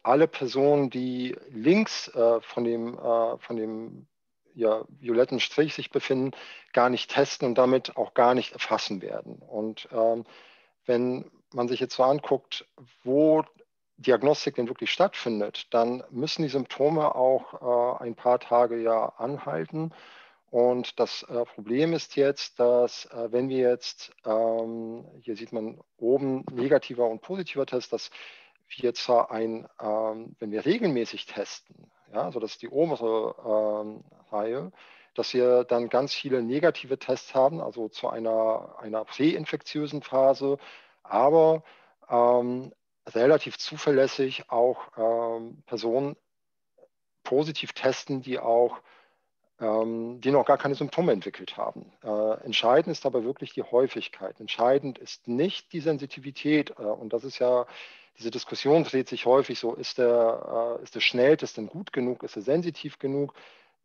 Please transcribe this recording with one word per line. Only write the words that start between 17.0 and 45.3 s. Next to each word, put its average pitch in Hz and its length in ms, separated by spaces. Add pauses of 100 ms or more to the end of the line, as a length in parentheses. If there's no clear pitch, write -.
auch, 127 840
äh, - 40
ein 117 120
paar 123 240
Tage 117 420
ja 113 360
anhalten. 156 760 (560)
Und 123 500
das, - 240
äh, 120 220
Problem 127 480
ist - 220
jetzt, 139 440
dass, 123 460
äh, 117 260
wenn 127 180
wir 127 200
jetzt, - 420 (140)
ähm, 113 800 (140)
hier 117 160
sieht - 160
man 113 280 (180)
oben 131 540
negativer 123 560
und 110 140
positiver 170 440
Test, - 280
dass - 180 (560)
wir 120 260
zwar - 380
ein, 113 360 (120)
ähm, 110 600
wenn 107 120
wir 110 140
regelmäßig 147 640
testen, - 640 (200)
ja, 113 120
also 151 160
das 107 140
ist - 80
die 120 80
obere, 117 640 (100)
ähm, 107 580 (280)
Reihe, 117 400 (420)
dass - 200
wir 123 300
dann 120 260
ganz 135 240
viele 127 280
negative 135 560
Tests - 380
haben, 143 260
also 110 260
zu - 220
einer, 113 720
einer 107 260
präinfektiösen 151 960
Phase, 135 560 (460)
aber, 156 600 (460)
ähm, 123 640 (340)
relativ 139 500
zuverlässig 135 920
auch, 120 300 (180)
ähm, 117 680